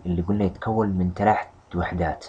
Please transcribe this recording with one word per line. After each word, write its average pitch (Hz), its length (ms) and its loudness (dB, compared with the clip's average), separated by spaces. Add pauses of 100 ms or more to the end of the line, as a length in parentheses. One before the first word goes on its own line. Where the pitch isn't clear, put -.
اللي 90 160 0
قلنا 104 220 0
يتكون 107 460 0
من 92 260 2
ثلاث 104 320 2 (280)
وحدات، 85 540 -2